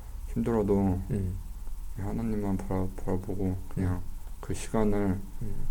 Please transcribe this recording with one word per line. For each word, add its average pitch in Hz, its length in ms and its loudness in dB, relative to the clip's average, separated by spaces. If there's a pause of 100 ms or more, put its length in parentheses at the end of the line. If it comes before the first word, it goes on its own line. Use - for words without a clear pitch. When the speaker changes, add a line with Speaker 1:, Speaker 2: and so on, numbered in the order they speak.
(280)
Speaker 1:
힘들어도 101 720 2 (100)
Speaker 2:
음. 92 260 0 (580)
Speaker 1:
그냥 98 160 -4
하나님만 107 460 0
바라-, 95 300 0 (100)
바라보고 95 600 0 (180)
그냥 95 220 2
Speaker 2:
음. - 40 -2 (400)
Speaker 1:
그 - 140 -4
시간을 101 640 2 (240)
Speaker 2:
음. - 120 0 (160)